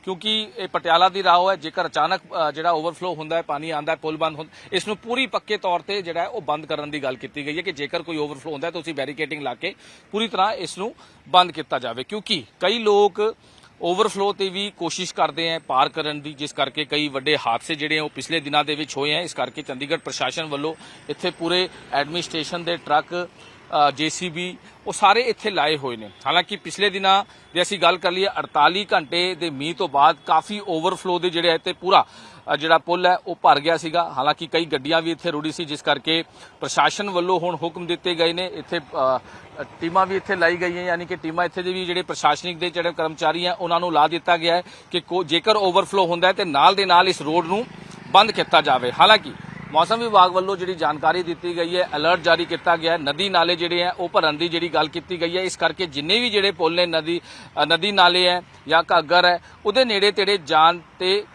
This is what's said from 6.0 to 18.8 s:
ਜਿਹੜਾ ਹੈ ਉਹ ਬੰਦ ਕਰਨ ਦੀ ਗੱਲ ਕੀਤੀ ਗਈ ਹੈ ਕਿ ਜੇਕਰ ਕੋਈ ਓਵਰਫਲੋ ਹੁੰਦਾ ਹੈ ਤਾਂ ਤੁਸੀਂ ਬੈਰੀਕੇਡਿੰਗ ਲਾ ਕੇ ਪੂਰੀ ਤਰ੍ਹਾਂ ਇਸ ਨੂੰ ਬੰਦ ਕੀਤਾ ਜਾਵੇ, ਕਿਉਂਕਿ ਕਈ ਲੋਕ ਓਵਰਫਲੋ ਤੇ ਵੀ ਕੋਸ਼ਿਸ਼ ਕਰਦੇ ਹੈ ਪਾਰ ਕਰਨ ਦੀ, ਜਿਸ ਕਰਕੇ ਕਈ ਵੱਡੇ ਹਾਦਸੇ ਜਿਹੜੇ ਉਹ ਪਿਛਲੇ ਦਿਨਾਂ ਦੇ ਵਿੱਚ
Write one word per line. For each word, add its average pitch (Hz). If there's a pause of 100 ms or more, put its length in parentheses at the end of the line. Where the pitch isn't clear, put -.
ਜਿਹੜਾ 170
ਹੈ 165
ਉਹ 220
ਬੰਦ 151
ਕਰਨ 147
ਦੀ 147
ਗੱਲ 127
ਕੀਤੀ 139
ਗਈ 151
ਹੈ 180
ਕਿ 185
ਜੇਕਰ 147
ਕੋਈ 160
ਓਵਰਫਲੋ 147
ਹੁੰਦਾ 143
ਹੈ 170
ਤਾਂ 165
ਤੁਸੀਂ 160
ਬੈਰੀਕੇਡਿੰਗ 143
ਲਾ 123
ਕੇ - (360)
ਪੂਰੀ 220
ਤਰ੍ਹਾਂ 196
ਇਸ -
ਨੂੰ 208 (320)
ਬੰਦ 180
ਕੀਤਾ 147
ਜਾਵੇ, 120
ਕਿਉਂਕਿ 196 (160)
ਕਈ 208
ਲੋਕ 208 (460)
ਓਵਰਫਲੋ 196
ਤੇ 196
ਵੀ 196
ਕੋਸ਼ਿਸ਼ 175
ਕਰਦੇ 165
ਹੈ 165
ਪਾਰ 143
ਕਰਨ 147
ਦੀ, 147
ਜਿਸ 143
ਕਰਕੇ 143
ਕਈ 151
ਵੱਡੇ 135 (100)
ਹਾਦਸੇ 120
ਜਿਹੜੇ 151
ਉਹ 151
ਪਿਛਲੇ 156
ਦਿਨਾਂ 147
ਦੇ 151
ਵਿੱਚ 143